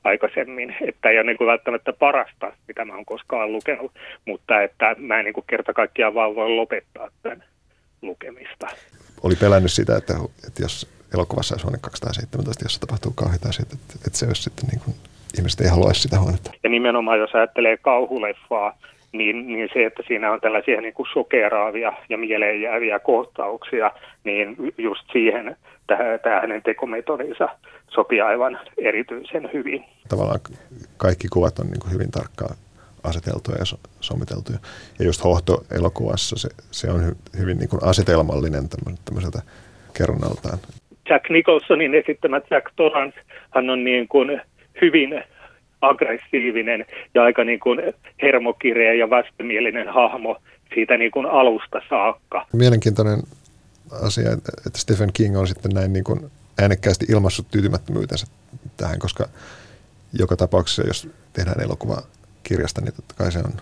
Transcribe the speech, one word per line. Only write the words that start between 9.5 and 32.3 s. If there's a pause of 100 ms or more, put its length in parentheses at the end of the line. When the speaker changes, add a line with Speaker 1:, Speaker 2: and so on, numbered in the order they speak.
Speaker 2:
sitä,
että, (340)
että
jos (260)
elokuvassa
olisi
Huone
kaksisataaseitsemäntoista,
jossa
tapahtuu
kauheita
asioita,
että, (140)
että
se
olisi
sitten,
niinku, (420)
ihmiset
ei
haluaisi
sitä
huonetta. (120)
Speaker 1:
Ja
nimenomaan,
jos
ajattelee
kauhuleffaa, (340)
niin,
niin
se,
että
siinä
on
tällaisia,
niinku,
shokeeraavia (160)
ja
mieleenjääviä
kohtauksia, (320)
niin (220)
just (120)
siihen (320)
tää,
tää
hänen
tekometodinsa (400)
sopii
aivan (180)
erityisen
hyvin. (240)
Speaker 2:
Tavallaan (580)
kaikki
kuvat
on,
niinku,
hyvin
tarkkaan (480)